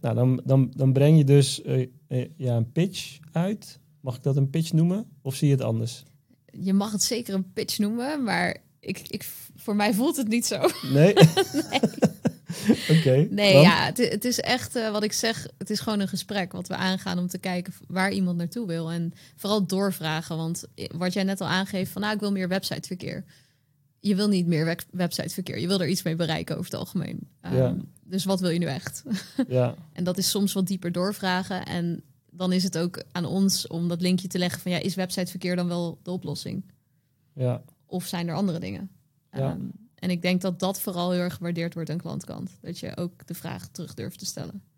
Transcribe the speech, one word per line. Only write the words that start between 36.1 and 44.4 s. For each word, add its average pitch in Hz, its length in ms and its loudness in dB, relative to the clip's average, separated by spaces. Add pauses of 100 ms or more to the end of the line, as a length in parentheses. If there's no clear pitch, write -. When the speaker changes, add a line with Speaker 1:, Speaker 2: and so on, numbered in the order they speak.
Speaker 2:
oplossing? 185 540 -6 (720)
Speaker 1:
Ja. 127 280 -2 (240)
Speaker 2:
Of 180 200 -6
zijn 170 220 -4
er 165 60 -4
andere 175 240 0
dingen?" 175 320 -8 (420)
Speaker 1:
Ja. 139 60 -8 (120)
Speaker 2:
Ehm, - 100 -6 (340)
en 185 160 -6
ik 175 120 -2
denk 180 180 2
dat 185 200 -4
dat 190 200 -2
vooral 175 300 -4
heel 180 100 0
erg 180 140 -2
gewaardeerd 170 400 -6
wordt 165 160 -6
aan 165 80 -4
klantkant. - 520 -10 (100)
Dat 180 180 -12
je - 180 -10
ook 180 300 -8
de 175 80 -10
vraag - 340 -10
terug - 260 -14
durft - 240 -10
te 196 80 -12
stellen. - 360 -12 (160)